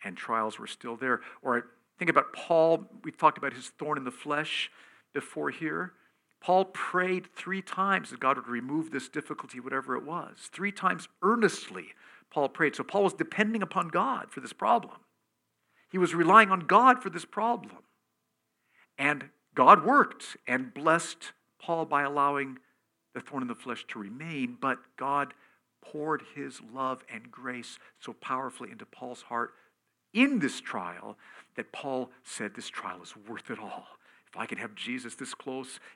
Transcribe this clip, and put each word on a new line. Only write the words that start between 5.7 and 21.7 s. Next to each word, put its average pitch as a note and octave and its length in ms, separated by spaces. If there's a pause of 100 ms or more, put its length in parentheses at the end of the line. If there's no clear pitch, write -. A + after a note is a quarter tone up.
Paul F#3 260
prayed F#3 680
three F#3 280
times F#3+ 480
that - 100
God C3+ 160
would A#2+ 100
remove C3 460
this C3+ 160
difficulty, C#3 500
whatever C3 380
it B2+ 80
was. D#3+ 480
Three G3 180
times F#3 380 (140)
earnestly, G3+ 640 (440)
Paul C#3 200
prayed. D#3 260
So C3 80
Paul G3 200
was F#3 100
depending G#3 480
upon F3 260
God G3+ 420
for - 100
this B2 120
problem. - 460 (920)
He F3+ 80
was E3+ 160
relying F#3+ 360
on F#3 100
God A#3+ 420
for F#3+ 80
this D#3+ 140
problem. A3+ 540 (1200)
And C#3 340 (240)
God D3 300
worked - 520 (100)
and B2+ 260
blessed D#3+ 600 (260)
Paul E3 280